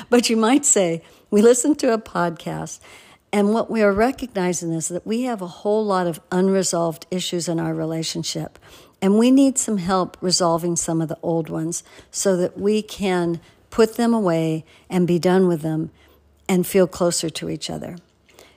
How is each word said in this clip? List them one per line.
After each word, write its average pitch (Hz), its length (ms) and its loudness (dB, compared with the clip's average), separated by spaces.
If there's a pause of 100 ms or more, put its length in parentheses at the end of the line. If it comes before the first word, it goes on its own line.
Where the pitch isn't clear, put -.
But 240 200 2
you 226 80 2
might 240 280 2
say, 170 380 0 (260)
"We 208 120 4
listened 254 380 4
to 247 140 2
a 220 40 0
podcast, 170 840 -6 (540)
and 208 200 2
what 226 160 -2
we 226 120 0
are 202 100 4
recognizing 196 800 -2
is 165 160 -4
that 175 180 -8
we 226 180 -4
have 233 180 -6
a 180 60 -8
whole 214 380 -2
lot 185 220 0
of 160 140 -6 (100)
unresolved 180 800 0
issues 180 380 -4
in 165 100 0
our 160 140 -2
relationship, 160 840 -6 (440)
and 196 160 4
we 240 140 6
need 269 260 6
some 214 200 -2
help 180 440 -2
resolving 170 560 0
some 165 240 -2
of 156 80 -4
the - 120 -8
old 165 280 -2
ones 165 340 -6 (260)
so 190 280 0
that 180 200 -2
we 214 240 0
can 180 600 -2 (280)
put 220 260 2
them 233 180 0
away 165 500 0 (260)
and 180 180 2
be 175 120 2
done 185 280 4
with 170 140 0
them 160 300 -4 (560)
and 180 180 2
feel 185 220 2
closer 175 420 -2
to 165 200 -10
each 160 200 -8
other." 165 280 -10 (600)